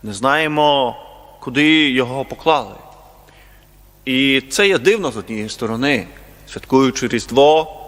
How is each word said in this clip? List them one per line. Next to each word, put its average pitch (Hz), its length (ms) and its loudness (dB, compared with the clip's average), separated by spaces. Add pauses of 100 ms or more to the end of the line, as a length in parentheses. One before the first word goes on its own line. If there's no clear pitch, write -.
Не 107 100 -10
знаємо, 143 800 0 (440)
куди 147 520 2
його 127 340 -2
поклали. 120 500 -4 (1300)
І 135 420 0
це 202 180 2
є 185 100 2
дивно 156 340 0
з 107 60 -10
однієї 107 320 -8
сторони, 113 580 -4 (420)
святкуючи 131 580 0
Різдво 139 800 2